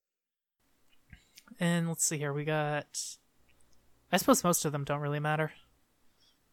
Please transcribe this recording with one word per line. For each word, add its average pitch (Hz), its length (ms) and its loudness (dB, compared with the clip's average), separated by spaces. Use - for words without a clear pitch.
And 170 280 2
let's 165 160 -2
see 156 140 0
here, 143 140 -2
we 147 120 -2
got, 151 420 0
I 180 60 2
suppose - 280 4
most 147 200 2
of 151 80 -2
them 143 120 -2
don't 147 160 -2
really 147 200 -2
matter. 151 320 0